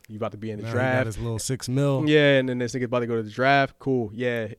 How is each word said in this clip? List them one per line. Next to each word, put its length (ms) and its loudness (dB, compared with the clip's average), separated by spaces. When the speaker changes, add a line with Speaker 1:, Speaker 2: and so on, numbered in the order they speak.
Speaker 1:
you 100 -12
about 140 -4
to 40 -12
be 140 -8
in 80 -8
the 60 -8
Speaker 2:
Now 40 -6
he 60 -4
got 80 0
Speaker 1:
draft. 240 0
Speaker 2:
his 120 -6
little 200 -4
six 320 -6
mil. 360 2
Speaker 1:
Yeah, 320 6
and 100 2
then 100 -2
this 160 -4
nigga 100 -4
about 160 0
to 60 0
go 100 0
to 60 0
the 80 -10
draft. 480 2
Cool, 340 -2
yeah, 360 -2